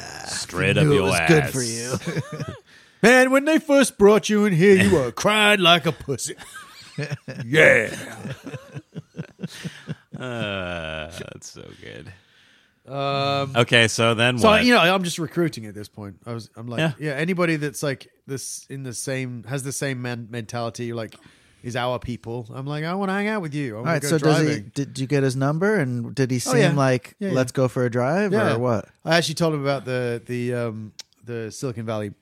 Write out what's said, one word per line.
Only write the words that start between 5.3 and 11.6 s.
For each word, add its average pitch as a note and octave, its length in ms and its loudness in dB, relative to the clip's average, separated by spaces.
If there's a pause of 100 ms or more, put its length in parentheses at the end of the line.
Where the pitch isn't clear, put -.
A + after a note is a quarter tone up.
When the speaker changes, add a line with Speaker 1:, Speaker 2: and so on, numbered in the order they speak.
Speaker 3:
like E3+ 260 6
a E3 60 2
pussy. - 480 -8
Speaker 1:
<laughs> - 60 -20 (1000)
Speaker 3:
Yeah. B2+ 460 4 (2250)
Speaker 1:
Uh, F2+ 920 -8
that's - 420 -16
so - 140 -18 (160)